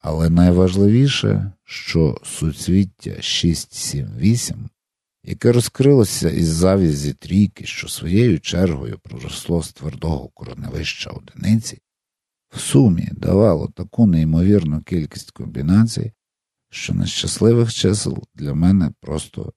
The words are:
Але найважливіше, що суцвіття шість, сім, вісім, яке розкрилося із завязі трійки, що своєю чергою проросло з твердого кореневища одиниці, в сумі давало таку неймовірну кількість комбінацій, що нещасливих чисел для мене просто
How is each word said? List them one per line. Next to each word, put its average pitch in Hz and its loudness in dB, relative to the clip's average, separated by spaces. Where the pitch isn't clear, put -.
Але 80 0
найважливіше, 98 4
що - -2
суцвіття - -4
шість, - -2
сім, 67 -8
вісім, 107 0
яке - 0
розкрилося 123 4
із 82 0
завязі 80 2
трійки, - -2
що - -12
своєю 95 0
чергою 82 -2
проросло - -6
з - -14
твердого 78 -8
кореневища - -12
одиниці, - -4
в - -16
сумі 117 2
давало 92 2
таку 110 0
неймовірну 82 2
кількість - -8
комбінацій, 107 0
що - -8
нещасливих 110 0
чисел - -2
для 71 -8
мене 87 2
просто - -10